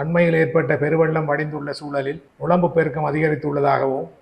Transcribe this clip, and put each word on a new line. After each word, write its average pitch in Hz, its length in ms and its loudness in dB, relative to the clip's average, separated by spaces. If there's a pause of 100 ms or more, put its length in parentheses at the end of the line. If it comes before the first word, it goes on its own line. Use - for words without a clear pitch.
அண்மையில் 165 400 2
ஏற்பட்ட 160 320 0 (100)
பெருவெள்ளம் 160 480 0
வடிந்துள்ள 147 480 -4
சூழலில் 143 420 -6 (200)
நுளம்பு 175 340 2
பெருக்கம் 156 360 0
அதிகரித்துள்ளதாகவும் 143 960 0 (140)